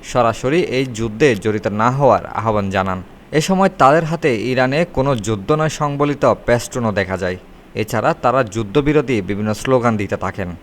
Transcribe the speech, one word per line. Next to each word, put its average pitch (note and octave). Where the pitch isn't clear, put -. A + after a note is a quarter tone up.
সরাসরি B2
এই C3+
যুদ্ধে A2+
জড়িত G#2
না A#2
হওয়ার C3
আহ্বান G#2
জানান। F#2+
এ D3+
সময় F#3+
তাদের D3
হাতে D#3+
ইরানে C3
কোনো C3+
যুদ্ধ G#2
নয় D#3
সংবলিত C#3+
পেস্টুনও A#2+
দেখা F#2+
যায়। F2+
এছাড়া A2+
তারা B2+
যুদ্ধবিরোধী C3
বিভিন্ন G#2
স্লোগান A#2+
দিতে G2+
থাকেন। F#2